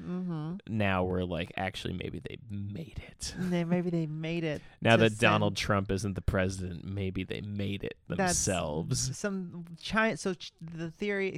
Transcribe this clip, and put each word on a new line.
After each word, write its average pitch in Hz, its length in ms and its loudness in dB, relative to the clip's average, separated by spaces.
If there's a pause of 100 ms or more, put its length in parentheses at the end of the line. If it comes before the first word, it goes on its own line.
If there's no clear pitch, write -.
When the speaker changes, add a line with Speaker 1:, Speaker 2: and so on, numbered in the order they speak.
Speaker 1:
Mm-hmm. 170 500 -6 (140)
Speaker 2:
now 98 360 2
we're 92 200 0
like, 90 320 -4
"Actually, 95 380 -4
maybe 92 260 -6
they - 200 -10 (100)
made 101 500 -8 (100)
it." - 280 -10
Speaker 1:
They, 175 260 0
maybe 175 280 2
they 165 160 0
made 160 360 -4
it 156 280 -2
Speaker 2:
<laughs> - 100 -14
Now 113 140 8
Speaker 1:
to 113 80 10
Speaker 2:
that 107 160 6
Donald 107 360 6
Speaker 1:
send - 80 -2
Speaker 2:
Trump 101 280 2
isn't 98 240 0
the - 80 -6
president, 92 600 0
maybe 95 400 -2
they 57 180 -6
made 101 420 -4
it - 140 -6 (100)
Speaker 1:
That's 180 100 -2 (260)
Speaker 2:
themselves. 98 720 0
Speaker 1:
some 180 500 -4 (220)
Chi-, 220 280 2
so 190 180 -2
ch-, - 260 -12
the 165 300 -8
theory, 196 480 -2